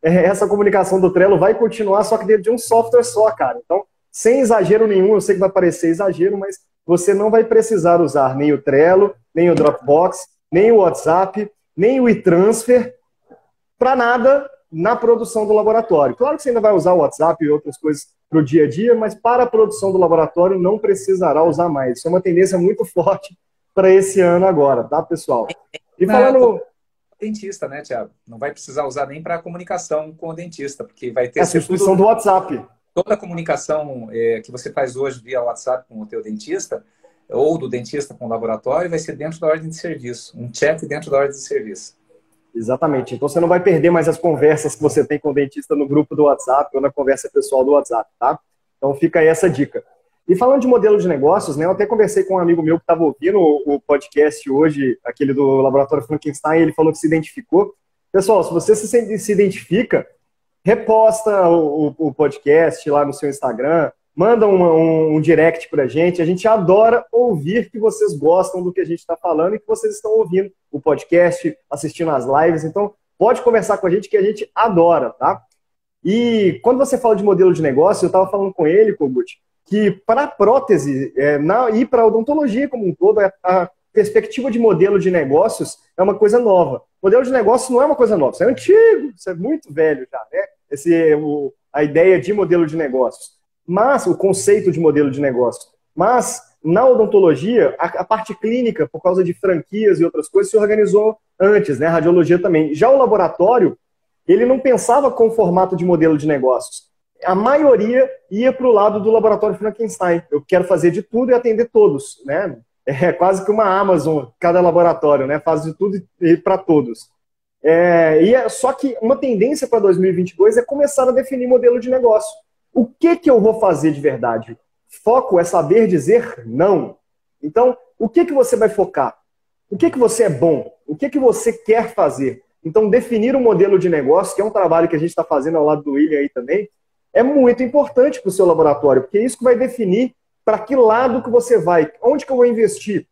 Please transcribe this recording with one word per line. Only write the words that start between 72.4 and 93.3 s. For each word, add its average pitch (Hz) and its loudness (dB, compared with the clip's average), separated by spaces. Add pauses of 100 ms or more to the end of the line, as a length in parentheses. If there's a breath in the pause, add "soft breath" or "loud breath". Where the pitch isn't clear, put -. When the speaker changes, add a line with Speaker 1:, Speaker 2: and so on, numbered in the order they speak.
Speaker 1:
Então, 202 -6 (240)
pode 240 0
conversar 208 0
com 190 -4
a - 0
gente 196 -2
que 220 -2
a 196 2
gente 208 -4
adora, 170 2
tá? 135 -4 (640)
E 220 0
quando 254 2
você 262 -2
fala 226 2
de 190 -6
modelo 185 4
de 151 -4
negócio, 160 0
eu 160 0
tava 190 0
falando 196 -4
com 156 -2
ele, 202 2
Kogut, 131 -4 (240)
que 208 0 (140)
pra 269 0
prótese, 175 0
é, 143 0
na, 202 0
e 226 0
pra 233 2
odontologia 240 0
como 233 -6
um 180 -2
todo, 214 2
a, 196 2 (100)
a 180 0 (240)
perspectiva 220 -2
de 226 -4
modelo 202 2
de 175 0
negócios 165 -2 (180)
é 180 0
uma 196 0
coisa 208 2
nova. 180 0 (180)
Modelo 214 2
de 254 -4
negócio 240 0
não 240 2
é 285 2
uma 302 0
coisa 214 2
nova, 131 0
isso - -4
é 196 2
antigo, 359 2
isso - -14
é 185 -6
muito 226 -8
velho 151 -2
já, 127 -10 (120)
né? 185 -6 (260)
Esse, 160 2
o, 147 -6 (180)
a 147 -2
ideia 170 4
de 196 -4
modelo 175 0
de 151 -8
negócios, 131 -4 (260)